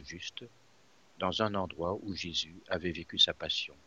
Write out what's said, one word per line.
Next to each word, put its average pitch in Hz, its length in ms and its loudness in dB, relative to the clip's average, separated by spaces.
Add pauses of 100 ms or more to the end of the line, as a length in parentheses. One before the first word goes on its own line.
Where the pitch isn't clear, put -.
juste, - 420 -8 (720)
dans 92 240 2
un 104 140 2
endroit 90 480 0
où 101 100 -4
Jésus 85 440 -4 (100)
avait 87 240 0
vécu 85 260 -6
sa - 160 8
passion - 420 -2 (120)